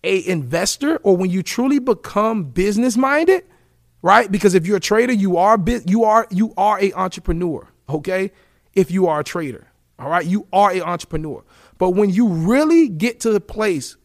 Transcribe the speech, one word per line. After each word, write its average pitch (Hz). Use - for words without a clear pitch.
a 190
investor 180
or 190
when 185
you 180
truly 269
become 220
business-minded, 254
right? 196
Because 190
if 165
you're 196
a 170
trader, 240
you 190
are 208
bu-, 214
you 214
are, 220
you 202
are 202
a 202
entrepreneur, 175
okay? 185
If 190
you 185
are 151
a 151
trader, 143
all 131
right? 170
You 196
are 196
a 185
entrepreneur. 160
But 185
when 202
you 220
really 262
get 196
to 226
the 208
place 202